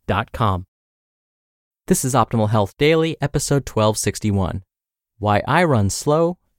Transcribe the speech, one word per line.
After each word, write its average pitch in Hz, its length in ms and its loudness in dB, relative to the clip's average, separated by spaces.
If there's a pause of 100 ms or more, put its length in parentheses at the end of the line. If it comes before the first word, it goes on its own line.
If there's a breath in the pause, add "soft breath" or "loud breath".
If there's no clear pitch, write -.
dot 107 280 -4
com. 95 320 -2 (1200)
This - 160 0
is 127 100 -4
Optimal 110 360 0
Health 104 280 0
Daily, 160 440 2
episode 143 440 -2
twelve 107 320 0
sixty-one, 98 680 -2 (540)
Why 104 300 0
I 160 160 2
Run 113 260 2
Slow 165 500 0 (200)